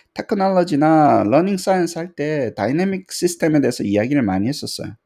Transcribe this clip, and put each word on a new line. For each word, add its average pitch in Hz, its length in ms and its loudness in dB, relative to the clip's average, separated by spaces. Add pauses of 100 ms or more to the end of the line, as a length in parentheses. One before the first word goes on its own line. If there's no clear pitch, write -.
(140)
테크놀로지나 160 1080 2
러닝 170 340 2
사이언스 180 400 -2
할 175 160 -10
때 143 400 -4
다이내믹 180 580 -2
시스템에 165 480 0
대해서 123 240 0
이야기를 113 380 0
많이 98 260 0
했었어요. - 580 -8